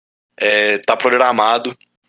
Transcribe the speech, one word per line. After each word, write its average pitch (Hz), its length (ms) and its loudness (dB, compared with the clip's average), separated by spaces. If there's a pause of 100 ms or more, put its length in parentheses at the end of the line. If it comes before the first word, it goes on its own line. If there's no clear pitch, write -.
(360)
É, 104 440 0
tá 113 180 -2
programado. 120 800 0 (340)